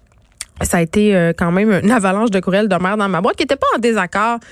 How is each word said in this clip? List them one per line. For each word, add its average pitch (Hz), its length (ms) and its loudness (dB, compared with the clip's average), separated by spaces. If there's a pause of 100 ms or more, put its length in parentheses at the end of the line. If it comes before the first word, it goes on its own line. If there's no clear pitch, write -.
(600)
ça 190 180 -2
a 170 40 2
été, 208 340 2
euh, 170 180 2
quand 170 180 -2
même 202 180 2 (120)
une 202 80 2
avalanche 208 400 0
de 190 100 0
courriels 196 280 0
de 185 80 0
mères 185 220 -2
dans 202 100 0
ma 180 140 0
boîte 277 140 0
qui 330 80 -2
étaient 277 120 -2
pas 539 100 -4 (100)
en - 20 -4
désaccord 220 600 -2 (100)